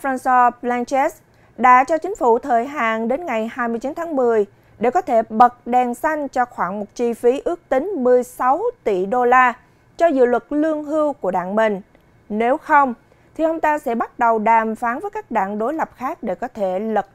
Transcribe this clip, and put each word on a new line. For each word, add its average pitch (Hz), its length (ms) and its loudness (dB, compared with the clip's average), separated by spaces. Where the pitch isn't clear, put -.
François 254 480 2
Blanchet 262 500 -2
đã 254 280 6
cho 320 140 -2
chính 359 180 -6
phủ 240 220 4
thời 240 280 0
hạn 226 420 -4
đến 302 180 -4
ngày 226 260 -4
hai 240 160 -4
mươi 233 100 -4
chín 262 160 -8
tháng 330 220 -6
mười 233 300 2
để 233 120 0
có 359 100 0
thể 233 280 0
bật 240 380 2
đèn 240 280 0
xanh 302 340 -4
cho 254 160 -2
khoản 202 360 -6
một 202 140 -10
chi 240 180 -2
phí 247 320 0
ước 349 240 -4
tính 302 280 -2
mười 247 260 4
sáu 269 400 -2
tỷ 196 220 -2
đô 247 180 0
la 247 280 4
cho 339 100 2
dự 262 200 4
luật 233 240 0
lương 302 340 -2
hưu 302 280 0
của 190 180 -6
đảng 185 260 -4
mình. 214 240 0
Nếu 233 300 0
không, 285 360 2
thì 311 80 -2
ông 320 160 0
ta 302 180 0
sẽ 254 160 -4
bắt 262 240 -6
đầu 226 200 2
đàm 220 360 2
phán 240 260 -4
với 415 100 -8
các 427 200 -12
đảng 208 280 -2
đối 240 160 -2
lập 311 220 -4
khác 277 260 -8
để 190 120 -4
có - 140 -10
thể 190 300 -4
lật 214 360 -4